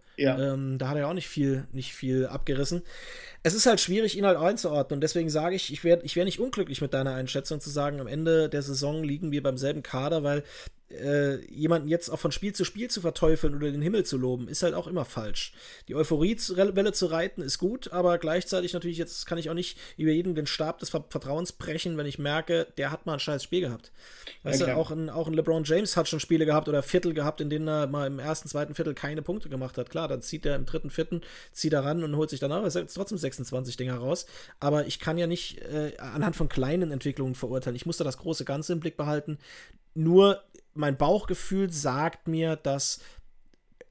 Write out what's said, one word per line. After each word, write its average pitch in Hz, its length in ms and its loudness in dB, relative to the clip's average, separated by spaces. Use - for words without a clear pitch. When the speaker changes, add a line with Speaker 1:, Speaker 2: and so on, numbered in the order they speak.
Speaker 1:
Ja. 135 360 2
Speaker 2:
Ähm, 135 280 -2
da 131 80 -4
hat 143 80 -2
er 151 60 0
ja 143 100 0
auch - 20 -2
nicht 185 140 -4
viel, 135 440 0
nicht 127 220 -8
viel 131 320 0
abgerissen. 143 560 -2
Es 165 100 4
ist 220 140 6
halt 226 140 8
schwierig, 202 360 2
ihn 196 80 2
halt 185 120 8
einzuordnen. 151 600 2
Und 139 40 -2
deswegen 160 280 2
sage 156 260 0
ich, - 160 -4
ich 147 120 -10
wär, 170 200 6
ich 147 120 -4
wär 175 100 4
nicht 196 140 -2
unglücklich 202 420 -2
mit 139 140 -2
deiner 135 180 0
Einschätzung 135 460 -4
zu 147 100 -8
sagen, 143 300 -2
am 131 80 -8
Ende 160 420 4
der 147 140 -2
Saison 143 400 -2
liegen 151 280 -2
wir 143 120 0
beim 135 140 2
selben 139 260 -2
Kader, 147 400 -2
weil 143 200 0
äh, 143 640 0
jemanden 156 360 2
jetzt 170 200 0
auch - 100 -4
von - 120 0
Spiel 196 220 -4
zu 190 100 0
Spiel 226 260 -6
zu 208 120 -4
verteufeln 160 520 6
oder 147 160 0
den 143 120 -2
Himmel 190 240 2
zu 143 120 -2
loben, 127 300 0
ist - 160 -4
halt 175 100 4
auch 170 140 -4
immer 175 160 -2
falsch. - 500 -4
Die 123 60 -6
Euphorie-Welle 190 960 2
zu 185 140 0
reiten 165 340 -2
ist 139 160 -2
gut, 214 340 -2
aber 175 280 4
gleichzeitig 175 540 0
natürlich, 170 240 -4
jetzt - 280 -6
kann 170 120 -4
ich 156 120 -4
auch 165 40 -2
nicht 175 240 -6
über 156 140 4
jeden 175 220 2
den 151 140 -2
Stab 156 320 -2
des - 100 -8
Ver-, 160 200 -2
Vertrauens 151 420 -4
brechen, 165 460 -6
wenn 151 80 -2
ich 143 140 -6
merke, 160 480 2
der 139 120 -2
hat 156 160 -8
mal 165 100 -2
ein 139 40 -2
scheiß 147 240 -2
Spiel 175 180 -2
gehabt. 123 300 -6
Speaker 1:
Ja, - 80 -4
Speaker 2:
Weißt 135 100 4
du, - 40 2
Speaker 1:
klar. 127 120 2
Speaker 2:
auch 160 140 0
ein, 156 180 -4
auch 160 180 -4
ein 160 60 -2
LeBron 160 320 2
James 180 320 2
hat 160 100 4
schon 156 140 -2
Spiele 160 240 4
gehabt 151 240 4
oder 147 140 4
Viertel 175 300 2
gehabt, 151 280 -2
in 147 80 -2
denen 156 180 -2
er 151 200 2
mal 143 200 -2
im 139 120 -6
ersten, 151 280 -4
zweiten 147 260 -4
Viertel 160 200 -2
keine 147 280 -6
Punkte - 280 -4
gemacht 131 280 -6
hat. 123 120 -4
Klar, 160 180 -4
dann 135 140 -4
zieht - 240 -6
er 143 100 4
im 131 100 2
dritten, 156 240 -2
vierten, 160 320 -2
zieht 156 220 0
er 139 100 4
ran 156 200 -2
und 147 120 -2
holt 151 140 2
sich 135 100 -8
danach 156 240 -2
trotzdem 196 240 -6
sechsundzwanzig 127 580 -6
Dinger 127 220 -4
raus. 135 280 -2
Aber 147 260 2
ich - 120 -6
kann 165 180 -2
ja 170 100 2
nicht, - 360 -4
äh, 151 340 -4
anhand 208 400 -2
von 156 100 2
kleinen 156 440 0
Entwicklungen 131 440 -2
verurteilen. 127 400 -4
Ich 120 100 -8
muss 165 120 -4
da 165 80 0
das 139 120 -6
große 160 280 -4
Ganze 147 260 -4
im 170 80 -2
Blick 156 160 -6
behalten. 151 420 -2
Nur 185 500 8
mein 147 220 0
Bauchgefühl 190 760 2
sagt 151 560 -2
mir, 160 280 2
dass, 139 440 -2